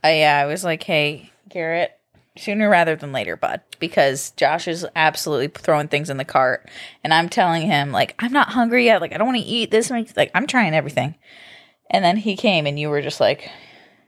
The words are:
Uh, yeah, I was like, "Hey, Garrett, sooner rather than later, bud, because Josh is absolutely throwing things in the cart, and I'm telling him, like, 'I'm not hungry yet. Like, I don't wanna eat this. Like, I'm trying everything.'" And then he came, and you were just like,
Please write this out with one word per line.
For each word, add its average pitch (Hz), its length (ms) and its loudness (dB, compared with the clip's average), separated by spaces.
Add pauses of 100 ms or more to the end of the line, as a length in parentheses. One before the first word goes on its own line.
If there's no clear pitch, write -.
Uh, 156 40 6
yeah, 151 300 4
I 143 60 2
was 180 180 -4
like, 160 200 -4
"Hey, 151 480 -2 (180)
Garrett, 165 480 -4 (400)
sooner 208 320 0
rather 165 260 4
than 143 160 -10
later, 104 240 -6
bud, - 260 -4 (180)
because 139 520 0
Josh 156 360 0
is 170 180 -6 (100)
absolutely 156 540 0
throwing 151 380 -2
things 147 220 -4
in 135 80 -8
the 131 80 -8
cart, 131 440 0 (340)
and 156 100 0
I'm 170 160 4
telling 165 340 2
him, 143 280 0
like, 123 280 -2
'I'm 240 140 -4
not 285 160 2
hungry 240 360 2
yet. 208 160 4
Like, 160 120 -6
I 147 40 -6
don't 214 100 0
wanna 247 160 -2
eat 226 280 -4
this. 220 180 2
Like, 233 440 -2
I'm 240 140 -2
trying 208 260 0
everything.'" 143 420 -2 (720)
And 190 160 2
then 180 120 4
he 202 180 -2
came, 180 300 0
and 143 140 -4
you 151 100 -2
were 147 120 0
just 135 180 -6
like, 131 300 0 (580)